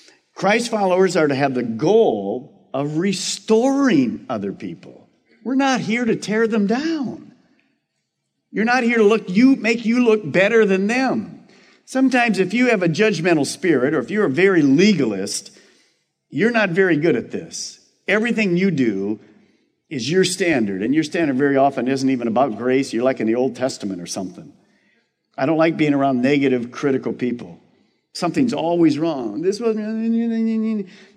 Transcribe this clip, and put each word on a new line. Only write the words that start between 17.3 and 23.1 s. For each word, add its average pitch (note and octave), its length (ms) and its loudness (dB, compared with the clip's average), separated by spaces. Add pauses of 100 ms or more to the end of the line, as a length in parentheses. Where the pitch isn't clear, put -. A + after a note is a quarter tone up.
this. - 480 -12 (300)
Everything G#3+ 480 0
you F#3+ 140 2
do G#2+ 500 -2 (680)
is C3 220 -8
your F#3 140 2
standard, A2+ 580 -2
and B2 120 0
your D#3 100 2
standard D3+ 320 -2
very C#3 200 2
often C3+ 300 2
isn't C3 240 0
even A#2+ 160 -2
about A2+ 320 0
grace. B2+ 340 0
You're A2+ 120 -2
like C3 160 0